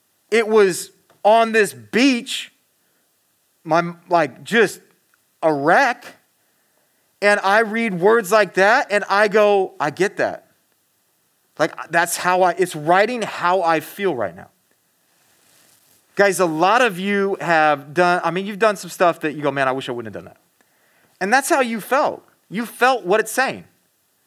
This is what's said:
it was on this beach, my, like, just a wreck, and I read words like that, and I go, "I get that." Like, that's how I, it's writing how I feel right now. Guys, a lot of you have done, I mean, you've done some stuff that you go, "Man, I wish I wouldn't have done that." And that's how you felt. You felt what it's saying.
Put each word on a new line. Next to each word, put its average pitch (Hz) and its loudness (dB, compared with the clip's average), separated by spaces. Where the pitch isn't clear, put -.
it 220 2
was 208 2
on 226 4
this 220 2
beach, 202 -2
my, 170 0
like, 156 -2
just 208 0
a 160 2
wreck, 202 0
and 208 2
I 196 2
read 226 -2
words 208 2
like 208 2
that, 214 2
and 202 -2
I 208 2
go, 202 2
"I 147 -2
get 190 -4
that." 107 -6
Like, 147 -6
that's 170 0
how 180 0
I, 175 4
it's 175 -4
writing 190 0
how 180 -2
I 165 0
feel 185 -6
right 98 -6
now. - -20
Guys, 196 2
a 185 4
lot 180 2
of 196 -2
you 196 -2
have 151 0
done, 175 2
I 165 0
mean, 190 -6
you've 208 -10
done 208 2
some 170 -16
stuff 175 0
that 151 -6
you 147 -8
go, 143 -2
"Man, 135 -2
I 131 0
wish 135 -8
I 131 -8
wouldn't 110 -10
have 87 -14
done - -20
that." - -20
And 196 -2
that's 269 0
how 294 2
you 226 -4
felt. 240 -2
You 214 -6
felt 240 0
what 202 2
it's - -6
saying. 190 -4